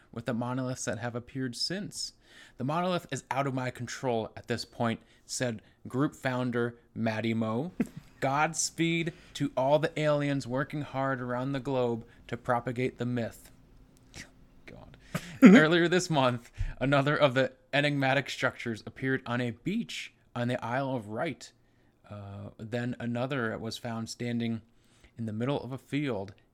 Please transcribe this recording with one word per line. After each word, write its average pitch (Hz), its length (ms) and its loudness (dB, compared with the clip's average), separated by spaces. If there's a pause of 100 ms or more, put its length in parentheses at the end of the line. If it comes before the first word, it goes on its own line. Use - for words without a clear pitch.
(140)
with 117 120 -10
the 131 80 -2
monoliths 127 520 -4
that 107 140 -4
have 117 160 -6
appeared 123 400 -6
since. - 580 -6 (440)
"The 120 60 -6
monolith 175 480 0
is 131 200 -6
out 139 160 0
of 131 60 -2
my 127 180 -2
control 117 640 -4
at - 100 -14
this 113 180 -4
point," 113 340 -2 (260)
said 120 360 -4 (260)
group 139 280 0
founder 123 600 -2 (180)
Matty 110 400 0
Moe. 113 380 -2 (240)
<laughs> - 240 -20
"Godspeed 165 920 0 (200)
to 143 240 -2
all 139 220 6
the - 200 -2
aliens 143 480 0
working 143 360 -2
hard 135 380 -2
around 127 300 -4
the 139 80 -4
globe 120 460 0 (220)
to - 100 -6
propagate 123 640 -2
the 120 60 -2
myth." 120 460 -4 (1120)
God. - 300 -20 (240)
<laughs> - 240 -14
Earlier 170 440 12
this 180 220 2
month, 131 420 2 (280)
another 139 380 4
of 143 160 6
the 127 180 2 (220)
enigmatic 139 560 2
structures 117 560 -4
appeared 131 400 -2
on 120 160 -2
a 120 100 -2
beach - 640 -6 (200)
on 120 140 -2
the 123 160 -2
Isle 131 320 -2
of 107 120 -6
Wight. 113 440 -6 (580)
Uh, 101 480 -12
then 120 420 -6
another 120 600 -4
was 107 180 -6
found 113 320 -8
standing 117 520 -4 (560)
in 117 80 -6
the 110 80 -6
middle 120 280 -2
of 120 120 -12
a 131 40 -8
field 120 560 -6 (200)